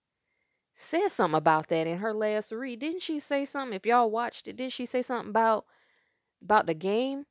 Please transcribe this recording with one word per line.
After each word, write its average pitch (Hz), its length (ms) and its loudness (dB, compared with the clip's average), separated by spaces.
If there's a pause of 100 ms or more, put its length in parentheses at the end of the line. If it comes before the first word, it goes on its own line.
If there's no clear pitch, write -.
(760)
said 370 320 0
something 165 300 2
about 156 320 4
that 160 180 2
in 170 100 -2
her 214 160 -4
last 214 380 -2
read. 240 280 -8
Didn't 330 220 -6
she 302 180 -4
say 277 240 -2
something? 269 300 -6
If 190 140 -4
y'all 233 240 4
watched 226 360 -6
it, 202 100 -10
didn't 254 160 -6
she 247 120 -6
say 254 160 -2
something 240 280 -6
about, 220 360 2 (800)
about 208 240 4
the 160 80 0
game? 240 560 -2